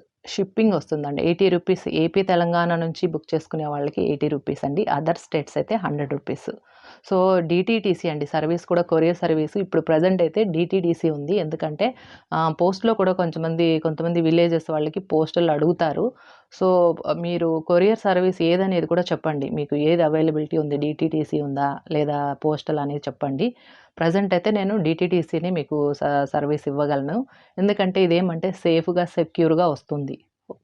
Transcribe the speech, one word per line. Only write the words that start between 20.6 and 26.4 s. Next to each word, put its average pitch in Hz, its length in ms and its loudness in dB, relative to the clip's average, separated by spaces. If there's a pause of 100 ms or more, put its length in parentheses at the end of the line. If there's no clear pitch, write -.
ఉంది, 147 200 -2
డీటీడీసీ 156 640 -2
ఉందా 139 240 -2 (260)
లేదా 147 220 0 (260)
పోస్టల్ 151 400 -2
అనేది 147 240 -6
చెప్పండి. 147 400 -2 (500)
ప్రజెంట్ 185 380 2
అయితే 180 220 0
నేను 196 160 -2 (100)
డీటీడీసీని 170 720 0
మీకు 151 200 -4 (220)
స-, 143 340 0
సర్వీస్ 147 380 -2